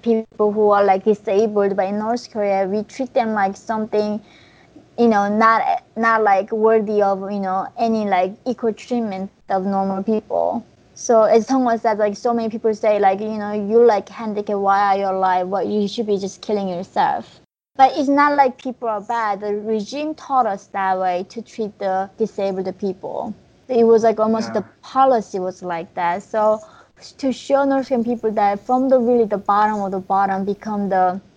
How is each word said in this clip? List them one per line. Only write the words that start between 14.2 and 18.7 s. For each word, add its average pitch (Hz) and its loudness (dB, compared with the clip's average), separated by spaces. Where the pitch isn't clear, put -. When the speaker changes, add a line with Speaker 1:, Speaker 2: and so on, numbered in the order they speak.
Speaker 1:
why 196 2
are - -2
you 196 -2
alive? 185 0
What, 190 -2
you 208 0
should 208 -6
be 202 2
just 190 -8
killing 202 -4
yourself." 185 -4
But 262 4
it's 277 0
not 285 2
like 269 2
people 247 -8